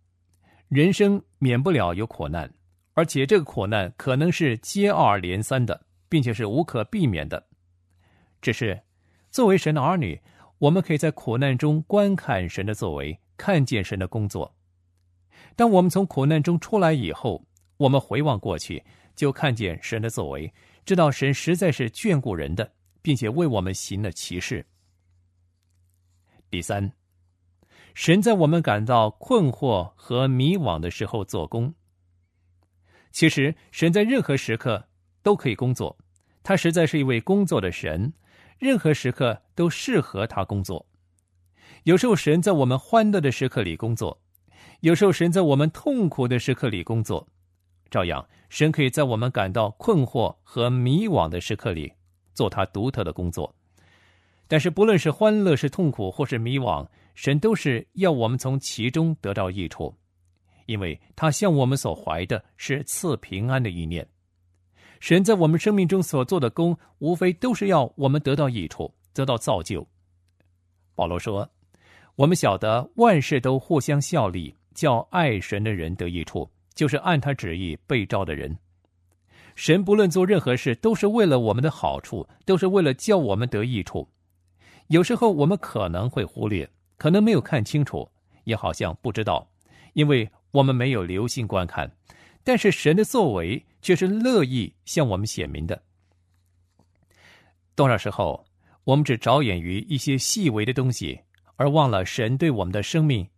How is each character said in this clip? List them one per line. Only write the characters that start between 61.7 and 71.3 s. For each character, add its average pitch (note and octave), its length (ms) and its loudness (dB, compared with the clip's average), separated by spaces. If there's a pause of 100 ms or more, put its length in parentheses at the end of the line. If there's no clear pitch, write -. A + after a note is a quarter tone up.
所 G2+ 160 -4
怀 E2 320 -6
的 A2 180 -6 (120)
是 C#3+ 300 -6
赐 D#3+ 320 -4
平 G2+ 320 -6
安 C3 120 0
的 A2 80 -2
意 E2+ 160 -6
念。 D#2+ 220 -6 (920)
神 F3+ 200 4
在 A3 120 4
我 E3+ 140 4
们 D#3+ 120 4
生 G#3+ 160 2
命 F#3+ 100 4
中 F#3+ 160 2
所 C#3 220 -2
做 F3+ 160 -2
的 A#2+ 100 0
工， E3+ 280 0 (220)
无 D#3 140 -2
非 F3+ 200 2
都 B3 200 -2
是 G3+ 140 -2
要 D3+ 300 2
我 C#3 100 0
们 D3 140 2
得 C#3 160 0
到 D3 120 2
益 G2 200 -4
处， - 240 -10 (200)
得 C3+ 120 -2
到 B2+ 120 0
造 G#2+ 240 -2
就。 E2 240 -6 (1080)
保 F2 100 -2
罗 F2 140 -2
说 G2+ 300 -6 (640)